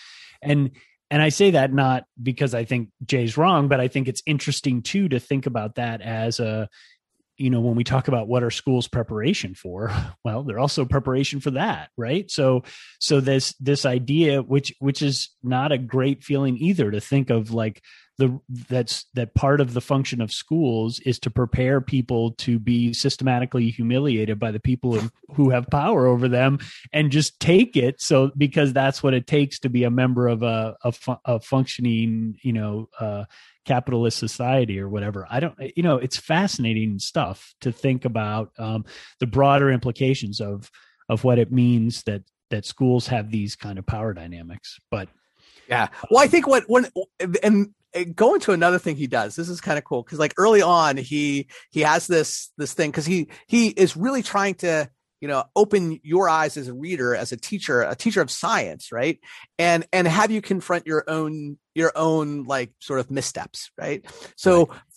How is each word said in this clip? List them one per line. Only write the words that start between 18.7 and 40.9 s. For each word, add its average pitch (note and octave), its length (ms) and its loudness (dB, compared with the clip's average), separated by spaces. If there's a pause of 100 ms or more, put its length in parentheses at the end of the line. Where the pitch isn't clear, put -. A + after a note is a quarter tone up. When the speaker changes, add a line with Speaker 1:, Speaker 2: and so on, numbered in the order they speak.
Speaker 1:
that A#2+ 220 -2
part C#3+ 240 4
of B2 140 0
the B2 60 -2
function C3+ 400 -2
of G#2+ 120 -4
schools A#2+ 680 -2
is B2+ 220 -4
to B2 100 -6
prepare B2+ 500 0
people A#2 520 -2
to A#2 260 -2
be A#2+ 340 0
systematically B2 800 -2
humiliated A2+ 680 0
by A2+ 100 -2
the G#2+ 80 -6
people B2 400 -2
who, A2+ 100 -4 (260)
who C#3 160 4
have B2 200 0
power C#3 380 2
over B2 180 4
them C3 320 2 (340)
and D3 200 2
just D3+ 260 0
take G3 380 6
it. C3 240 0
So, C3+ 360 4
because C#3+ 360 2
that's C3+ 320 0
what C3 100 4
it B2 140 0
takes C#3+ 320 0
to C3+ 80 -2
be B2 160 2
a A#2+ 80 2
member B2+ 340 2
of A#2 160 0
a, A2+ 400 -2
a B2 80 -2
fu-, - 240 -6 (100)
a A#2 140 0
functioning, A2+ 1040 -2
you B2+ 100 -2
know, G#2+ 360 -4 (100)
uh, G2+ 280 -8 (380)
capitalist B2 540 0
society A#2+ 640 -2
or G2 80 -8
whatever. G2+ 420 -6
I A#2+ 80 -4
don't, E3 160 -4 (220)
you E3+ 80 0
know, D3 140 2
it's C3 180 -6
fascinating A2+ 840 -2
stuff - 600 -6
to B2+ 100 -4
think C3 340 -2
about, G#2+ 540 -4
um, A2 260 -6 (360)
the B2+ 80 -2
broader C#3 420 4
implications B2 680 -2
of, G2+ 320 -10 (360)